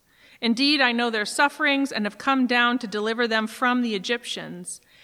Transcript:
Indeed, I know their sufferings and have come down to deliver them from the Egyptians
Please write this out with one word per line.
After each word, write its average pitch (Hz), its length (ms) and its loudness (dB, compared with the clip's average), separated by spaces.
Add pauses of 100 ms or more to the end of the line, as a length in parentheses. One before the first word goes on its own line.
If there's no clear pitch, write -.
(400)
Indeed, 269 420 2
I 247 100 4
know 240 180 0
their 214 160 -2
sufferings 285 680 0
and 208 140 -2
have - 140 -6
come 269 260 2
down 240 320 2
to 247 100 -8
deliver 220 400 -2
them 220 200 0
from 247 340 0
the 233 140 -2
Egyptians 180 840 -8 (240)